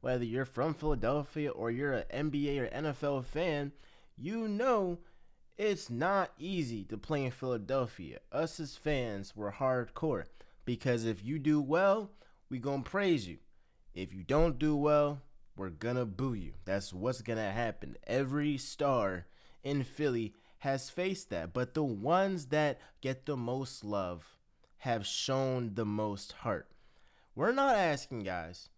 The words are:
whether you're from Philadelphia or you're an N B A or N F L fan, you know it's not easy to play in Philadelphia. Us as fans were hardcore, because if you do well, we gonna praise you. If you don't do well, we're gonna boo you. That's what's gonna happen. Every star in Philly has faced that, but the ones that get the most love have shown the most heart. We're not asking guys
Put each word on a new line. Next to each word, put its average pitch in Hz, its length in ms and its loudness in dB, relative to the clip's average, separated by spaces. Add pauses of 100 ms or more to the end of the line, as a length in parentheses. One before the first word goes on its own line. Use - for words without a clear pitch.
whether 127 220 0
you're 120 220 -2
from 143 300 0
Philadelphia 143 720 0
or 117 220 -2
you're 135 220 0
an 110 180 0
N 151 180 0
B 143 220 0
A 143 80 0
or 123 80 0
N 147 180 -4
F 147 180 -4
L 139 200 0
fan, 147 480 -2 (440)
you 220 320 -4
know 208 520 2 (580)
it's 208 320 0
not 175 480 2
easy 139 460 -2
to 107 140 -6
play 139 280 -2
in 123 60 -2
Philadelphia. 120 880 -2 (120)
Us 156 280 -2
as 147 160 -6
fans 117 600 -2
were 104 160 -4
hardcore, 127 720 0 (380)
because 120 420 0
if 101 200 -2
you 147 140 -2
do 151 200 6
well, 190 520 4 (400)
we 131 80 -4
gonna 135 240 -2
praise 170 440 2
you. 85 100 -10 (580)
If 92 180 -6
you 95 80 -10
don't 143 380 4
do 151 160 4
well, 147 480 4 (340)
we're 95 120 -6
gonna 120 360 -2
boo 117 300 -2
you. 85 180 -6 (120)
That's 98 280 -2
what's 120 300 -2
gonna 110 280 -2
happen. 113 540 -2
Every 139 540 0
star 110 680 2 (380)
in 139 200 0
Philly 123 520 -2 (240)
has 135 320 -2
faced 185 400 -2
that, 85 200 -4
but 123 220 -2
the 156 100 2
ones 151 640 2
that 147 320 2 (220)
get 131 240 -4
the 143 120 0
most 123 460 -4
love 92 540 -4 (420)
have 117 280 0
shown 131 680 0
the 110 120 0
most 104 460 -2
heart. - 380 -4 (640)
We're 196 200 2
not 269 220 6
asking 151 440 2
guys 90 580 -6